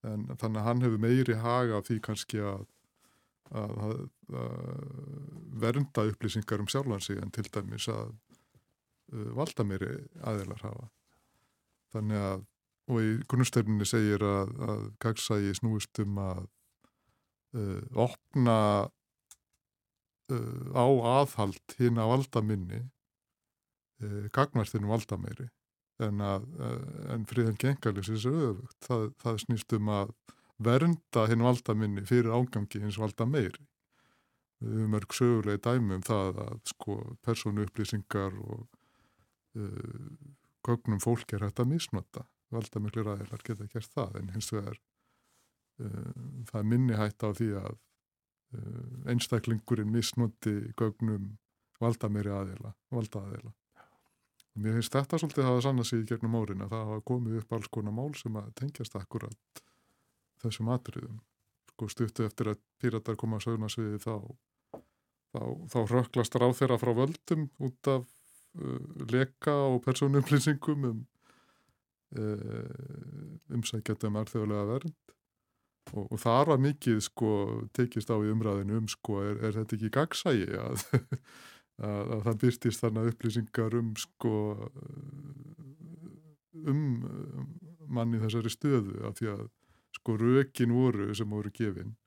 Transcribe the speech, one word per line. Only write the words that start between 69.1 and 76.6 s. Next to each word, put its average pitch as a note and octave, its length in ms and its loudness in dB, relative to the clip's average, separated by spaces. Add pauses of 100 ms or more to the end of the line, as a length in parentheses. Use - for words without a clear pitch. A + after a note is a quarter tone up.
og B2+ 180 4
persónuupplýsingum C#3 1040 4
um, A2+ 160 0 (1120)
eh, - 1400 -8
umsækjandi A2 540 -2
um G#2 100 -2
alþjóðlega G#2 480 -2
vernd. C#3+ 300 -4 (880)
Og, G2+ 180 -6
og A2 160 -6
þar C3+ 320 6
var C3 80 6